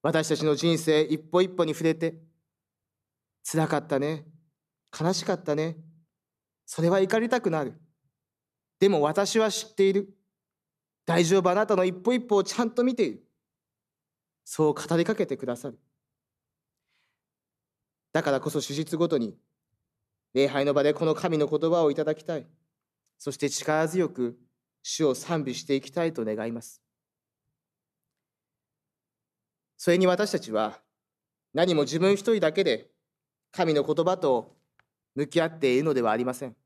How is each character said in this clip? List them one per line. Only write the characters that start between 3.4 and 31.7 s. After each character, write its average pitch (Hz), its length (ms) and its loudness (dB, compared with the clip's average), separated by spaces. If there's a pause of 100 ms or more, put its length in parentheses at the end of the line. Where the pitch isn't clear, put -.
「辛 160 240 -2
か 160 100 -2
っ 139 100 -6
た 139 120 0
ね、 147 260 -4 (760)
悲 170 140 0
し - 120 -4
か 196 100 0
っ - 80 -16
た 151 120 -2
ね、 160 220 -4 (880)
そ - 160 -8
れ 165 80 4
は 196 100 4
怒 196 200 2
り 233 100 -2
た 240 120 0
く 208 80 -2
な 160 140 -2
る。 127 100 -8 (1040)
で 196 100 6
も 170 120 4
私 196 380 2
は 220 120 2
知 - 200 -8
っ - 40 -20
て 196 140 4
い 196 40 2
る。 196 220 -2 (920)
大 170 200 4
丈 190 140 4
夫、 180 100 2
あ 180 60 2
な 214 100 2
た 208 100 2
の 185 80 2
一 185 100 0
歩 202 200 0
一 247 80 2
歩 226 160 2
を 196 60 4
ち - 140 -4
ゃ 240 60 0
ん 226 80 -2
と 240 120 -2
見 247 120 0
て 233 100 0
い 127 80 -4
る。」 - 140 -20 (1160)
そ 156 240 0
う 147 40 0
語 - 240 -2
り 170 80 2
か 214 100 -2
け 202 100 -2
て 135 120 -6
く - 80 -10
だ 123 100 -4
さ 120 160 -12
る。 - 80 -20 (2250)
だ 160 100 0
か 151 100 0
ら 135 100 2
こ - 80 -4
そ 143 120 -2
主 139 120 -8
日 151 240 -4
ご 170 100 2
と 165 100 0
に、 113 220 -4 (920)
礼 139 140 2
拝 139 180 0
の 143 80 2
場 143 100 2
で 147 100 4
こ 156 120 -2
の 156 100 0
神 170 220 -2
の 147 100 0
言 151 240 0
葉 170 120 2
を 147 80 4
い 135 40 -4
た 156 80 -4
だ 156 100 -2
き 151 100 -10
た 165 140 -8
い。 131 80 -10 (720)
そ - 140 -10
し 131 60 -12
て 143 120 -2
力 156 380 -2
強 165 220 -2
く 123 280 -6 (440)
主 - 240 -4
を 131 100 2
賛 156 300 -4
美 127 100 -6
し - 80 -12
て 139 120 -2
い 135 60 -2
き - 100 -18
た 170 140 -2
い 160 80 -2
と 117 120 -6
願 110 200 -4
い 117 60 -6
ま 117 100 -10
す。 - 220 -20 (3000)
そ - 140 0
れ 175 60 4
に 185 100 4
私 180 240 2
た 160 80 -2
ち - 120 -10
は、 107 280 -2 (760)
何 175 220 2